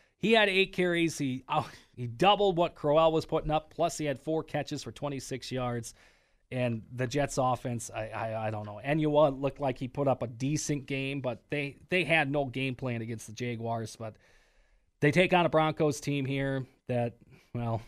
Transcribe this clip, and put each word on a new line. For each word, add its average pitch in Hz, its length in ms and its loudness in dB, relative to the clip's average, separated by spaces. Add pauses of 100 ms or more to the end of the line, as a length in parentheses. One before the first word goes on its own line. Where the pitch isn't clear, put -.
(180)
he 208 160 2
had 214 160 6
eight 190 240 2
carries. 170 440 2
He, 131 320 -4
oh, 147 200 -2 (260)
he 123 120 -6
doubled 185 500 4
what 170 180 0
Crowell 160 360 4
was 160 140 2
putting 151 260 -2
up. 156 220 -2
Plus, 160 240 -2
he 156 80 -6
had 135 140 -4
four 160 240 -2
catches 147 400 -6
for 113 80 -10
twenty-six 139 600 -8
yards. 123 420 -4 (580)
And 123 320 -2 (100)
the 127 140 -2
Jets' 139 320 -2
offense, 127 540 0
I, 110 160 -6
I, 110 380 -4
I 110 40 -2
don't 107 160 -6
know. 104 180 -12
Enua 147 540 4
looked 139 200 -2
like 135 200 -2
he 131 80 -4
put 143 200 -2
up 127 140 2
a 120 60 -4
decent 135 580 -4
game, 135 340 -6
but 123 300 -6
they, 143 280 -4 (120)
they 180 140 2
had 147 280 2
no 143 140 2
game 131 300 -4
plan 120 260 -4
against 113 240 -8
the 107 80 -14
Jaguars. 113 600 -6
But 110 220 -12 (840)
they 147 80 6
take 180 240 4
on 175 140 6
a - 20 2
Broncos 156 500 2
team 143 260 -2
here 135 420 -2 (200)
that, 120 280 -2 (400)
well, 117 320 -2